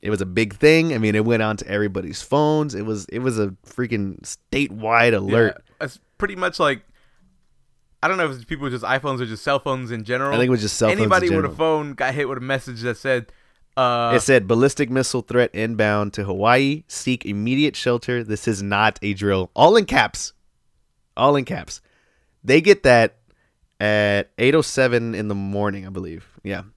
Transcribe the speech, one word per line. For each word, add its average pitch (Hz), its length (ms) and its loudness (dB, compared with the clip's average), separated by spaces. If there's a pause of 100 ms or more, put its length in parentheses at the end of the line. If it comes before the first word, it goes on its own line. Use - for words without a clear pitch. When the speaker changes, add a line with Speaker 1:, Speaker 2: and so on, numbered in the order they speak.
Speaker 1:
it 104 100 -6
was 104 100 -2
a 95 60 -4
big 98 300 -2
thing. 160 380 4
I 117 40 -2
mean, 107 160 2
it 107 100 2
went 113 200 2
on 110 140 -2
to - 100 -14
everybody's 98 540 -4
phones. 151 520 0
It 101 80 -8
was, 107 240 -6
it 113 140 -8
was 127 180 -2
a 101 160 -2 (120)
freaking 104 560 -6
statewide 117 960 0
alert. 101 460 0 (180)
Speaker 2:
Yeah, - 40 -6
it's 131 160 -12 (180)
pretty 196 160 -4
much 185 240 -6
like, 143 240 0 (1200)
I 151 60 0
don't 185 80 0
know 175 120 0
if 135 60 -8
it's 120 100 -18
people 143 200 -10
with 131 80 -4
just 117 120 -8
iPhones 131 360 -2
or 123 60 -6
just 110 180 -10
cell 139 160 0
phones 127 320 -6
in 113 100 -8
general. 131 320 -2
Speaker 1:
I 117 40 2
think 127 100 2
it - 20 2
was 120 100 2
just 104 160 -4
cell 110 120 2
phones 101 100 0
in 110 60 2
Speaker 2:
Anybody 180 240 2
with 98 100 2
a 95 40 0
Speaker 1:
general. 156 120 -6
Speaker 2:
phone 151 400 -2
got 131 200 -4
hit 143 140 -4
with 131 100 -6
a - 40 -10
message 127 380 -6
that 117 160 -4
said, 127 340 -4 (460)
uh, 120 400 0
Speaker 1:
It 117 40 4
said, 120 280 4
"Ballistic 120 420 2
missile 127 320 -2
threat 123 320 2
inbound 104 600 0
to 101 100 -6
Hawaii. 123 640 2
Seek - 360 -4
immediate 120 500 0
shelter. 123 480 -2
This 107 240 -6
is 104 160 -2
not 101 400 2
a 101 120 -2
drill." 95 420 0
All 170 200 8
in 214 100 2
caps. - 480 -2 (840)
All 139 200 2
in 135 100 -4
caps. 87 340 -12 (640)
They 135 160 6
get 196 220 4
that 120 340 4 (640)
at 104 560 0
eight 127 180 4
oh 160 80 6
seven 120 520 0
in 104 140 -6
the 101 60 -4
morning, 98 520 -4
I 95 40 -14
believe. 92 360 -12 (160)
Yeah. 98 200 -8 (140)